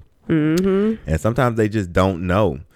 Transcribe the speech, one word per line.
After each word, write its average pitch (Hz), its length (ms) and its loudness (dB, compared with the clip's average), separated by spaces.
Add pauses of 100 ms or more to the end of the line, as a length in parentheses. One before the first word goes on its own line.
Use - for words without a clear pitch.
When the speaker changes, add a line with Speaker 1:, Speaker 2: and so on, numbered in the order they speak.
(280)
Speaker 1:
Mm-hmm. 190 800 0
Speaker 2:
And 147 140 -2
sometimes 120 360 0
they 107 120 2
just 101 240 -4
don't 92 340 2
know. 90 340 0 (160)